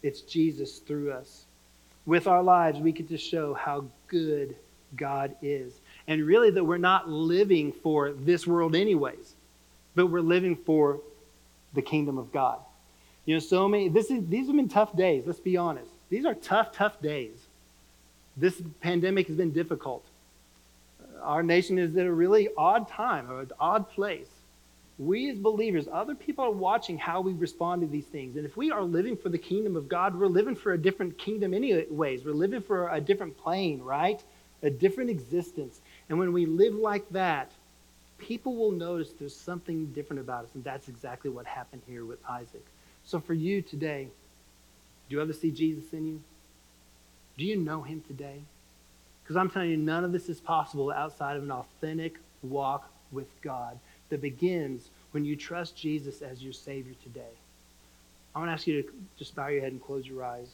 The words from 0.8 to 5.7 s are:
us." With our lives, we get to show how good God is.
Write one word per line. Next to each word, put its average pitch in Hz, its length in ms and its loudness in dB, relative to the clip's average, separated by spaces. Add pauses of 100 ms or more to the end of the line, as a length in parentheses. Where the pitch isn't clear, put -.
us." - 320 -14 (600)
With 165 200 4
our 180 160 8
lives, 175 380 6
we 160 140 4
get 160 160 -6
to 165 80 -4
show 151 360 -2
how 143 320 -4 (220)
good 151 480 -2 (400)
God 139 460 -4
is. 135 320 -4 (340)